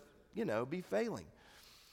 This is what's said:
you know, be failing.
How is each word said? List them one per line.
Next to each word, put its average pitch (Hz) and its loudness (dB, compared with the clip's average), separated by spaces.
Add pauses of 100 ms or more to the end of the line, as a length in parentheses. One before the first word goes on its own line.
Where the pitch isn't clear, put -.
(320)
you 220 0
know, 117 4
be 165 -2
failing. 185 0 (680)